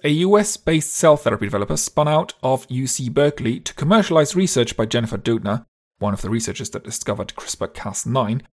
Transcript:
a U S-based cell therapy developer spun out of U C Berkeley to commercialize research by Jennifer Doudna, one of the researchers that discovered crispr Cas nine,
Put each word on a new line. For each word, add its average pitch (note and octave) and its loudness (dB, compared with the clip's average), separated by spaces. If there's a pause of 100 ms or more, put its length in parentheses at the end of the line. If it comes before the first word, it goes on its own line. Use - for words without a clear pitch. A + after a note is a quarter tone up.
a D3 0
U F3+ 4
S-based E3 0
cell D3+ 6
therapy G#2+ -2
developer G2+ -2
spun - 0
out D3+ 0
of C3 0
U B2+ -4
C B2 -4
Berkeley C#3 0
to - -10
commercialize E3 2
research E3 2
by A2+ 0
Jennifer A2+ -2
Doudna, A2 -2 (320)
one G2+ -2
of - -4
the A#2 -6
researchers A2+ -4
that - -10
discovered G2 -8
crispr - -8
Cas - -8
nine, A#2+ -2 (100)